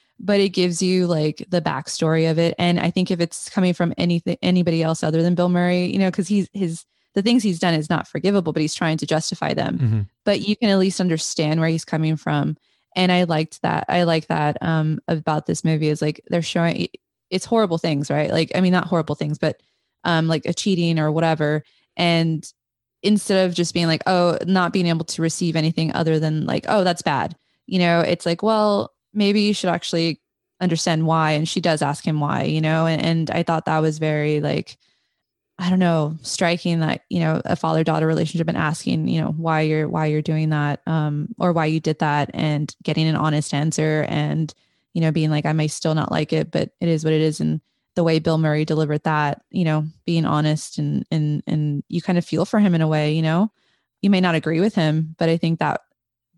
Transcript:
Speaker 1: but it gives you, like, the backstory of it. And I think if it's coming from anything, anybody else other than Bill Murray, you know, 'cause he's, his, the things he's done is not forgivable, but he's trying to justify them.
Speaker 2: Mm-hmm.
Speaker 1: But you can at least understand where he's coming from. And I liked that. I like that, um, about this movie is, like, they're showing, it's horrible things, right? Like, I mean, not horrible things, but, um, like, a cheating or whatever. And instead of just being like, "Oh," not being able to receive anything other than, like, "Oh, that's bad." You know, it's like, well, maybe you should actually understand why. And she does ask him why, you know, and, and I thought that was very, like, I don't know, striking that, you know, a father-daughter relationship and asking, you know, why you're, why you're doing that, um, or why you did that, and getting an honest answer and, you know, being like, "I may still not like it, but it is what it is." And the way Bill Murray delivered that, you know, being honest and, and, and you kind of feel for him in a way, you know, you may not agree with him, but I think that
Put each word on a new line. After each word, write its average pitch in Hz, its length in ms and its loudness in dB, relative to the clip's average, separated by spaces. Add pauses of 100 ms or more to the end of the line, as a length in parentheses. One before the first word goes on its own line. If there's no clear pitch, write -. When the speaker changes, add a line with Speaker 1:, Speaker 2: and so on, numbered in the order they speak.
(200)
Speaker 1:
but 202 180 2
it 196 120 2
gives 180 300 0
you, 185 280 2
like, 156 400 0
the 180 120 0
backstory 160 720 0
of 160 80 0
it. 170 180 2
And 175 220 2
I 170 100 0
think 180 220 0
if 180 100 -2
it's - 280 -6
coming 180 260 2
from 170 240 -2
anything, 175 420 0
anybody 175 400 2
else 160 220 0
other 160 220 2
than 175 100 2
Bill 175 140 2
Murray, 180 380 2
you 185 120 -2
know, 190 140 2
'cause 170 160 -4
he's, 202 240 0
his, 170 320 -4 (300)
the 196 80 0
things 240 200 4
he's 185 160 0
done 170 160 2
is 156 160 -2
not 165 160 0
forgivable, 180 460 0
but 160 100 0
he's 151 140 -2
trying 160 220 0
to - 80 -6
justify 156 480 -2
them. - 240 -2
Speaker 2:
Mm-hmm. 110 220 2 (240)
Speaker 1:
But 202 220 0
you 208 100 2
can 220 140 2
at 196 80 4
least 185 220 2
understand 160 600 0
where 160 80 2
he's 160 160 -2
coming 160 320 0
from. 151 400 -2 (400)
And 185 140 2
I 180 140 4
liked 160 380 -2
that. - 260 -2
I 175 160 2
like 165 240 0
that, 151 340 0
um, 156 460 0
about 156 380 -2
this - 180 -4
movie 156 240 2
is, 151 120 0
like, 151 280 -2
they're 170 140 0
showing, 170 460 -2 (400)
it's 185 160 -4
horrible 214 340 2
things, 147 300 -2
right? 147 220 0
Like, 160 240 0
I 185 60 2
mean, 180 120 4
not 180 140 0
horrible 165 300 -2
things, 151 200 -4
but, - 240 -4 (440)
um, 160 240 2
like, 165 180 0
a 175 80 -2
cheating 170 460 0
or 151 100 0
whatever. 156 540 0 (320)
And 165 480 0 (580)
instead 190 460 2
of 170 60 -4
just 170 200 -2
being 170 140 0
like, 160 180 0
"Oh," 175 400 2
not 180 260 2
being 185 140 2
able 165 200 0
to - 160 -4
receive 165 340 0
anything 160 360 0
other 160 280 2
than, 156 260 -2
like, - 220 -2
"Oh, 202 160 2
that's 175 180 -2
bad." 143 340 -2 (300)
You 185 140 0
know, 170 200 4
it's - 260 0
like, 170 160 -2
well, 214 500 0 (200)
maybe 208 300 2
you 208 120 2
should 185 160 -2
actually 165 500 -2 (400)
understand 160 460 0
why. 160 260 2
And 156 160 0
she - 120 -4
does 160 220 0
ask 147 240 -4
him 156 140 0
why, - 240 -2
you 151 160 -2
know, 160 260 0
and, 160 160 0
and 165 280 0
I 170 120 0
thought 165 240 -2
that 160 140 0
was 156 180 0
very, 151 420 0
like, 147 360 -4 (840)
I 180 120 0
don't 185 80 2
know, 160 440 2
striking 170 580 -2
that, 156 300 -2
you 180 100 -2
know, 160 240 0
a - 100 -2
father-daughter 160 540 0
relationship 160 400 -2
and - 80 -2
asking, 156 500 -2
you 165 140 0
know, 156 160 -2
why 160 240 0
you're, 156 280 0
why 156 180 -2
you're 151 160 0
doing 156 280 0
that, 147 360 -2
um, 151 420 -2 (100)
or 180 140 2
why 160 140 2
you 156 120 0
did 156 220 -2
that, 147 340 0
and 151 480 -2
getting 160 240 0
an 160 80 2
honest 151 400 0
answer 156 540 0
and, 151 440 -2 (420)
you 170 60 0
know, 160 120 2
being 156 180 2
like, 151 160 0
"I 151 60 0
may 156 160 0
still 160 260 -2
not 156 160 0
like 151 220 -2
it, 160 180 -2
but - 200 -2 (100)
it 175 80 0
is 160 160 0
what 156 80 2
it 156 80 2
is." 156 200 0
And 156 200 -2 (340)
the 180 80 0
way 165 160 4
Bill 160 200 0
Murray 156 260 2
delivered 151 400 -2
that, 151 380 0 (100)
you 180 120 0
know, 156 220 0 (180)
being 165 200 0
honest 151 540 0
and, 147 340 -2
and, 151 340 -2
and 151 420 -2
you 170 140 -4
kind 180 160 0
of 170 60 -2
feel 165 200 0
for 220 140 -2
him 202 160 4
in 165 60 2
a 160 80 2
way, 151 240 0
you 160 100 0
know, 170 300 2 (500)
you 202 80 4
may 190 100 4
not 180 140 2
agree 160 260 0
with 208 140 2
him, 160 440 0
but 165 100 2
I 165 80 2
think 165 240 0
that 151 220 -2 (560)